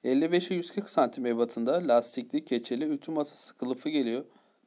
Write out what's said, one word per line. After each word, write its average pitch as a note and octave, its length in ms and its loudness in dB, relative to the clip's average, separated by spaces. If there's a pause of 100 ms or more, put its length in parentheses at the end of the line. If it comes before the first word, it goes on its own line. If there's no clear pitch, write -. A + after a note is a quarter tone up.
Elli C#3 280 2
beşe F3 220 2
yüz E3+ 180 -2
kırk G#3 180 -6
santim B2+ 360 2
ebatında A#2+ 640 0
lastikli A#2+ 580 2
keçeli B2 400 -2
ütü D3+ 260 -4
masası - 460 -4
kılıfı B2+ 320 -4
geliyor. C3 360 0 (420)